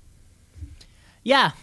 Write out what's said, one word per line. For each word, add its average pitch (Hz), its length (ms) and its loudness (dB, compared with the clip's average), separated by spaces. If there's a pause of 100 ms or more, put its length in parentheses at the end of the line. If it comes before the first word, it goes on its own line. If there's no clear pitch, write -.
(1200)
Yeah, 240 260 2 (120)